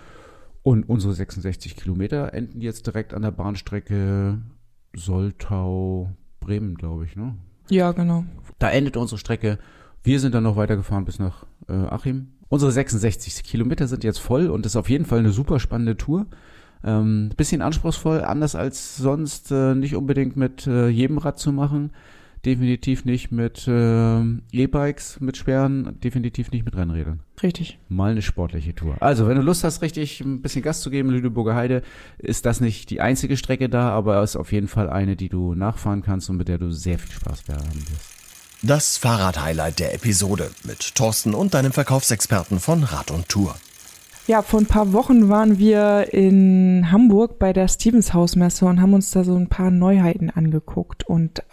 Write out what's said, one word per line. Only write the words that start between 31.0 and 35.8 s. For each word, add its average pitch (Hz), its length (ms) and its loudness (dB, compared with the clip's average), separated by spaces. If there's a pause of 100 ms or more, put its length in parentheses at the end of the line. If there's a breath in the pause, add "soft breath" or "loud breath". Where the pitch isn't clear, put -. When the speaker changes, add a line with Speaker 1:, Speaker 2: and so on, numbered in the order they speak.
Speaker 1:
Lüneburger 117 460 0
Heide, 123 260 0 (360 loud breath)
ist - 280 -4
das 117 140 0
nicht 117 300 -2
die - 100 -4
einzige 131 360 0
Strecke 131 320 -2
da, 120 220 0
aber 101 320 2
ist 107 140 -2
auf 78 160 -8
jeden 101 160 0
Fall 101 200 -2
eine, 95 280 -2
die 92 140 -6
du 90 240 -2
nachfahren 101 480 -2